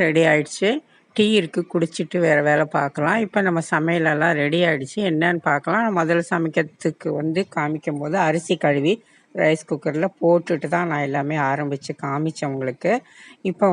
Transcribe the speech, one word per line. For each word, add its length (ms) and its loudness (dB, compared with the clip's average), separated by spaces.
ரெடி 260 4
ஆயிடுச்சு. 400 0
டீ 80 4
இருக்கு, 220 -2
குடிச்சிட்டு 520 -2
வேறு 240 4
வேலை 160 4
பார்க்கலாம். 500 0
இப்போ 220 -4
நம்ம 140 2
சமையலெல்லாம் 680 2
ரெடி 180 0
ஆயிடுச்சு, 300 -4
என்னன்னு 300 0
பார்க்கலாம். 340 0
நான் 160 0
முதல்ல 320 2
சமைக்கிறதுக்கு 760 -2
வந்து 220 -2
காமிக்கும் 460 -4
போது 240 -2
அரிசி 380 0
கழுவி 300 2
ரைஸ் 300 2
குக்கரில் 500 -4
போட்டுட்டு 540 2
தான் 160 0
நான் 160 -2
எல்லாமே 300 -2
ஆரம்பித்து 440 -4
காமிச்சேன் 480 -4
உங்களுக்கு. 400 -4
இப்போ 220 0